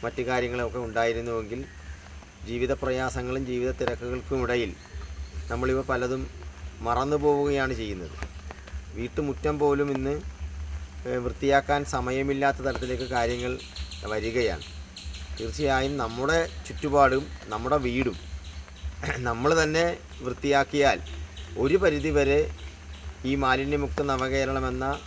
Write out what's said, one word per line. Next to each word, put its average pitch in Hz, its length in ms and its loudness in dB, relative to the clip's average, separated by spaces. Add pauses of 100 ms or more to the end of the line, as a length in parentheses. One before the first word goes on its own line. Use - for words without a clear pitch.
മറ്റു 117 180 -2
കാര്യങ്ങളൊക്കെ 123 560 0
ഉണ്ടായിരുന്നുവെങ്കിൽ 117 880 0 (800)
ജീവിതപ്രയാസങ്ങളും 127 1000 0
ജീവിത 123 260 0
തിരക്കുകൾക്കുമിടയിൽ 123 1040 0 (760)
നമ്മളിവ 131 300 0
പലതും 131 460 -2 (540)
മറന്നു 127 360 2
പോവുകയാണ് 143 560 4
ചെയ്യുന്നത്. 95 420 -4 (800)
വീട്ടുമുറ്റം 143 680 -2
പോലും 143 320 4
ഇന്ന്, 139 300 -2 (840)
ഏഹ്, 127 100 0
വൃത്തിയാക്കാൻ 139 680 2
സമയമില്ലാത്ത 135 720 2
തരത്തിലേക്ക് 127 460 -2
കാര്യങ്ങൾ 123 540 0 (480)
വരികയാണ്. 107 560 0 (760)
തീർച്ചയായും 135 580 2
നമ്മുടെ 135 520 2 (180)
ചുറ്റുപാടും 139 600 6 (200)
നമ്മുടെ 120 300 2
വീടും 127 400 2 (1000)
നമ്മൾ 123 460 4
തന്നെ 165 340 2 (240)
വൃത്തിയാക്കിയാൽ 135 800 4 (580)
ഒരു 139 200 4
പരിധിവരെ 147 760 4 (720)
ഈ 131 100 2
മാലിന്യമുക്ത 139 680 2
നവകേരളം 135 640 2
എന്ന 127 400 -2